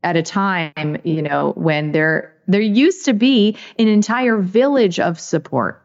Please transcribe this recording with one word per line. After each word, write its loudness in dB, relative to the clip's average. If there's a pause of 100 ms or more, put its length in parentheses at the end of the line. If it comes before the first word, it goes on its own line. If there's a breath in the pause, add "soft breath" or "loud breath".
at -2
a 0
time, -4
you -2
know, -2
when -2
there, -2 (140)
there 2
used 2
to 2
be 2 (220 loud breath)
an 4
entire 2
village 2
of -2
support -4